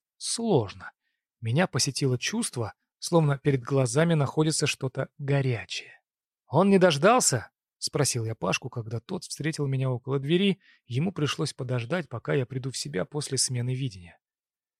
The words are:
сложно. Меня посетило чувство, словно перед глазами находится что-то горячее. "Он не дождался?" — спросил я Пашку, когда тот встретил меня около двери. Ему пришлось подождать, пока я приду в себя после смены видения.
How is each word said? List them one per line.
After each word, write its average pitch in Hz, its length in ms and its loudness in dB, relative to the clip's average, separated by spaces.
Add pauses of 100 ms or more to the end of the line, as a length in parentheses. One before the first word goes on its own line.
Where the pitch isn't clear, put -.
(180)
сложно. 139 720 0 (500)
Меня 123 240 2
посетило 127 540 0
чувство, 131 560 -4 (240)
словно 151 400 2
перед 135 240 0
глазами 139 500 2
находится 151 540 2
что-то - 500 -4
горячее. 135 800 -2 (480)
"Он 185 220 4
не 196 80 8
дождался?" — 175 720 4 (280)
спросил 127 480 -2
я 110 100 -4
Пашку, 165 340 -4
когда 113 300 -8
тот - 240 -10
встретил 151 420 -6
меня 131 240 -2
около 131 300 -4
двери. 175 400 2 (260)
Ему 147 260 -2
пришлось 147 420 -2
подождать, 127 560 -4
пока 127 240 -6
я 131 120 0
приду 127 260 -6
в - 60 -10
себя 143 280 -4
после 139 320 -6
смены 123 360 -2
видения. 95 460 -8 (600)